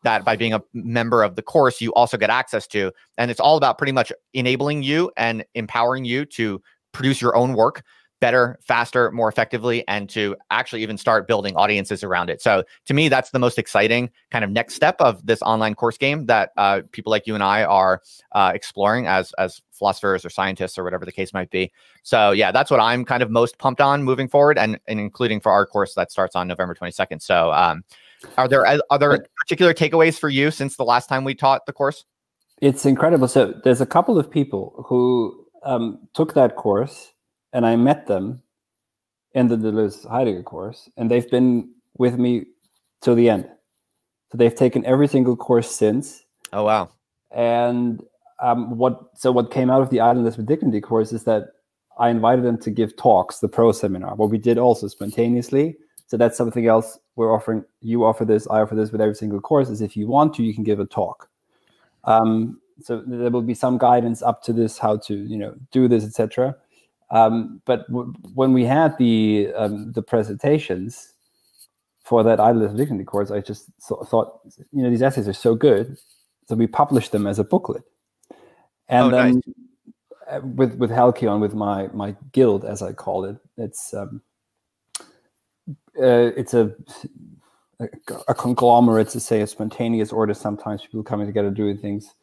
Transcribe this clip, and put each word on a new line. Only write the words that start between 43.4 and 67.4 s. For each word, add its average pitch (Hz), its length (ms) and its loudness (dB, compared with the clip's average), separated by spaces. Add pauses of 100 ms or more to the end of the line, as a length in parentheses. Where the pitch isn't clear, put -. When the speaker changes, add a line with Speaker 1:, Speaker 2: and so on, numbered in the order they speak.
Speaker 2:
So 117 60 -12
they've 117 160 4
taken 127 320 0
every 135 220 4
single 127 280 2
course 117 360 0
since. 117 540 -2 (280)
Speaker 1:
Oh, 104 120 -2
wow. 104 260 0 (400)
Speaker 2:
And, 120 720 -2 (360)
um, 120 380 -2
what, 127 220 0 (160)
so 127 160 0
what 123 180 2
came 127 220 0
out 135 100 4
of 131 80 -2
the 123 100 0
Idleness 117 380 2
with 110 80 -6
Dignity 131 340 0
course 110 320 -2
is 113 120 -8
that 107 300 -2 (440)
I 120 120 2
invited 117 360 2
them 117 140 0
to - 100 -6
give 107 280 -2
talks, 98 420 2
the 104 100 -2
pro 117 220 4
seminar, 95 420 -4
what 107 160 0
we 113 80 0
did 117 220 2
also 117 280 2
spontaneously. 120 880 -2 (300)
So 120 120 -6
that's 117 200 2
something 117 300 0
else 113 320 2 (160)
we're 113 180 2
offering. 110 320 -2 (160)
You 117 240 0
offer 110 200 2
this, 107 220 2
I 110 140 0
offer 107 140 -2
this 107 160 -2
with 110 100 -2
every 107 140 0
single 101 260 -6
course, 139 280 0
is 110 120 -8
if 104 160 -8
you 104 80 -4
want 147 300 2
to, 120 80 -2
you 110 100 -2
can 110 100 -6
give 104 160 -2
a 98 60 -4
talk. - 460 -8 (720)
Um, 113 580 2 (220)
so 117 240 -8
there 120 240 -4
will 120 100 0
be 117 140 -4
some 127 240 -2
guidance 120 420 2
up 117 220 -2
to 120 100 -4
this, 113 240 -2
how 107 200 0
to, 107 180 -8
you 107 200 -10
know, 104 200 -10 (160)
do 127 160 4
this, 113 180 2
et 107 80 -12
cetera. 127 420 -2 (560)
Um, 113 540 2